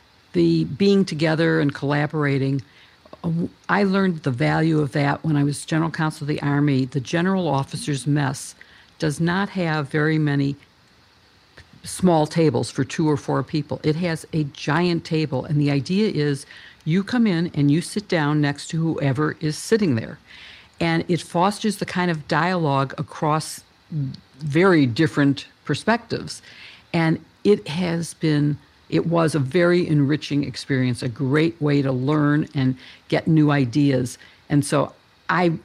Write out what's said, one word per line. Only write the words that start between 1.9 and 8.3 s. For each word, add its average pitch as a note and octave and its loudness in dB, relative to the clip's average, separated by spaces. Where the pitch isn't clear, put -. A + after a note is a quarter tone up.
Uh, F3 -2
w-, E3 -2
I G3 2
learned F#3+ 0
the C#3+ -2
value D3+ 0
of C#3+ -2
that C#3+ 0
when D#3 0
I C#3+ 2
was C#3+ -4
General D#3+ -2
Counsel D#3 -4
of C#3 -6
the D3+ -4
Army. C#3+ 2
The C3 -4
General F3 -2
Officers C#3 -4
Mess C#3+ -2